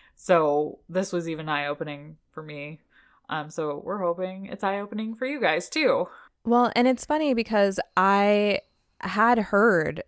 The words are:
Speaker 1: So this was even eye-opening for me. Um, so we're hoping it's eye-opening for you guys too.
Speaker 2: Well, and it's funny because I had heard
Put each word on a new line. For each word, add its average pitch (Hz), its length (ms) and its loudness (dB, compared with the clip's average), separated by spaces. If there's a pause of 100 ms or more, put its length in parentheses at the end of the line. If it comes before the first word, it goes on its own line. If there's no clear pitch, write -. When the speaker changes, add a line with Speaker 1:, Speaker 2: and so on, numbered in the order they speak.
(140)
Speaker 1:
So 151 680 2 (100)
this 185 200 -2
was 175 160 -4
even 156 220 -6
eye-opening 147 680 -6 (140)
for 156 100 -14
me. 151 380 -14 (500)
Um, 151 180 -8
so 151 340 -6
we're 196 140 -6
hoping 185 480 -4
it's - 180 -12
eye-opening 208 520 -4
for 254 100 -8
you 277 160 -4
guys 170 300 0
too. 185 360 0 (380)
Speaker 2:
Well, 240 320 4
and 240 100 4
it's 254 200 0
funny 302 260 0
because 208 480 2 (160)
I 202 640 4 (400)
had 214 380 2
heard 190 680 2